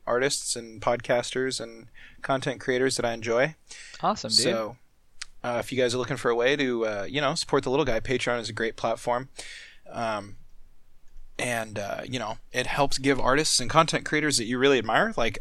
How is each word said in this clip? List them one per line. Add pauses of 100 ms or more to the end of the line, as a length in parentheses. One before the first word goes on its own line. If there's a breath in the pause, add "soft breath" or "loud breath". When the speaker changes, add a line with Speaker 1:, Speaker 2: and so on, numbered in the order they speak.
Speaker 1:
artists
and
podcasters
and (360 loud breath)
content
creators
that
I
enjoy. (480 loud breath)
Speaker 2:
Awesome,
dude.
Speaker 1:
So, (680)
uh,
if
you
guys
are
looking
for
a
way
to,
uh,
you
know,
support
the
little
guy,
Patreon
is
a
great
platform. (600 loud breath)
Um, (1040)
and,
uh,
you
know, (140)
it
helps
give
artists
and
content
creators
that
you
really
admire,
like,